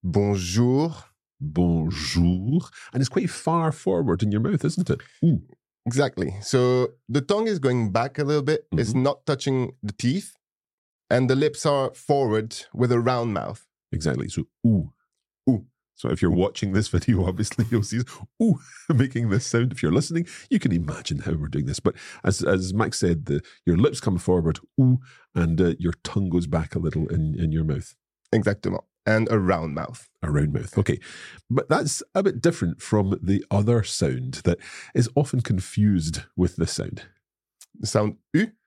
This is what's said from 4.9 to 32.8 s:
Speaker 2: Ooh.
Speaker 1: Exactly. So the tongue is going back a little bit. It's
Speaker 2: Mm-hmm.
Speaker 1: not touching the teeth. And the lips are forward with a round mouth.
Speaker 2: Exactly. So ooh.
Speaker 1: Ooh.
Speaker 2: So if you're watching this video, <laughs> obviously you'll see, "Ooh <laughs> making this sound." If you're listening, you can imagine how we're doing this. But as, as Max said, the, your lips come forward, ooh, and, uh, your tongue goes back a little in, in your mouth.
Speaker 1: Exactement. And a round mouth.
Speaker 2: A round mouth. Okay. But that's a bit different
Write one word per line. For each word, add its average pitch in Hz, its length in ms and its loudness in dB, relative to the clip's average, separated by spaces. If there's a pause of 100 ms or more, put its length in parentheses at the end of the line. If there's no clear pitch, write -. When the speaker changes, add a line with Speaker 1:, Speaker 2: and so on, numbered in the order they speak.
Speaker 2:
Ooh. 156 180 4 (440)
Speaker 1:
Exactly. 120 560 -2
So 127 480 2 (200)
the 135 120 0
tongue 208 260 0
is 202 120 0
going 123 320 0
back 117 260 -2
a 151 60 -2
little 147 200 0
bit. 156 280 -2
It's 123 200 0
Speaker 2:
Mm-hmm. 127 120 2
Speaker 1:
not 139 220 0
touching 131 480 -2 (100)
the 104 100 -8
teeth. 147 420 -2 (760)
And 127 200 2
the 131 60 4
lips 147 300 0
are 139 280 0
forward 113 640 0 (180)
with 120 180 2
a 120 80 4
round 120 340 0
mouth. 78 340 -6 (240)
Speaker 2:
Exactly. 76 380 -2
So - 180 -6 (180)
ooh. 95 260 4 (580)
Speaker 1:
Ooh. 113 160 0 (320)
Speaker 2:
So - 120 -4
if 76 120 0
you're 87 100 4
watching 95 420 0
this 107 160 2
video, 95 360 2
<laughs> - 20 0
obviously 101 420 -2
you'll 113 140 2
see, 117 180 -4 (400)
"Ooh 214 180 2 (160)
<laughs> - 180 -20
making 120 360 2
this 98 160 0
sound." 120 260 2
If - 120 -8
you're 78 100 2
listening, 165 320 0 (240)
you 240 100 2
can 117 140 0
imagine 76 460 -4
how 80 140 -4
we're 76 140 -4
doing 69 200 -4
this. 71 120 -6
But - 160 -2 (280)
as, - 200 0
as 92 300 0
Max 110 260 -2
said, 82 260 0
the, 71 160 -2 (240)
your 85 120 4
lips 117 240 2
come 95 160 0
forward, 87 420 0 (220)
ooh, 127 180 6 (360)
and, 82 260 2
uh, 85 180 4
your 85 140 -2 (100)
tongue 95 260 -4
goes 85 180 0
back 80 280 -4
a - 40 -2
little 80 280 -2
in, 78 320 -2
in 80 140 0
your 80 100 0
mouth. 73 320 -4 (380)
Speaker 1:
Exactement. 101 500 0 (240)
And 110 240 4
a 113 80 4
round 82 360 0
mouth. - 340 -10 (140)
Speaker 2:
A 80 80 -2
round 73 200 2
mouth. - 260 -6
Okay. 92 220 0 (500)
But - 200 0
that's 156 320 0 (140)
a 196 80 2
bit 185 180 0
different 131 400 0